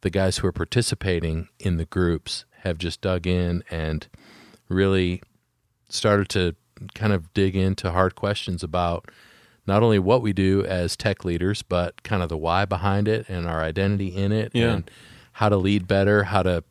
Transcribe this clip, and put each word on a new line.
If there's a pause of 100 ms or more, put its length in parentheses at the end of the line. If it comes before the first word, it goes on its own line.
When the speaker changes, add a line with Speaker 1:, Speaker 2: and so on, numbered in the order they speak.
Speaker 1:
the
guys
who
are
participating (120)
in
the
groups (180)
have
just
dug
in
and (600)
really (680)
started
to (380)
kind
of
dig
into
hard
questions
about (560)
not
only
what
we
do
as
tech
leaders,
but
kind
of
the
why
behind
it
and
our
identity
in
it
Speaker 2:
Yeah.
Speaker 1:
and (440)
how
to
lead
better,
how
to